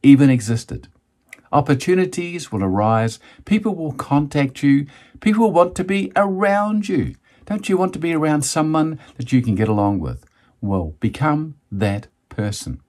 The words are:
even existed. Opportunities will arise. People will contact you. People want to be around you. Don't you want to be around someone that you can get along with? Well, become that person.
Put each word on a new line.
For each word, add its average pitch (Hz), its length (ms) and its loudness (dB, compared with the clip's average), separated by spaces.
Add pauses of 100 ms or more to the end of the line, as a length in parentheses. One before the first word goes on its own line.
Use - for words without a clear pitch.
even 139 300 8
existed. 117 560 -4 (640)
Opportunities 175 1000 0
will 98 120 -2
arise. 110 560 0 (260)
People 214 300 0
will 160 160 -6
contact 143 720 -2
you. 143 240 4 (320)
People 214 320 2
want 175 240 2
to 185 80 -4
be 190 320 -4
around 202 720 0
you. 131 240 -2 (320)
Don't 202 240 -6
you 190 80 2
want 185 160 0
to - 60 -10
be 165 140 -2
around 151 300 2
someone 156 540 0 (200)
that - 140 -6
you 127 120 4
can 117 100 0
get 107 140 0
along 101 320 0
with? 64 260 -8 (340)
Well, 92 400 -4
become 151 560 -2 (160)
that 101 360 -4 (220)
person. 104 600 -8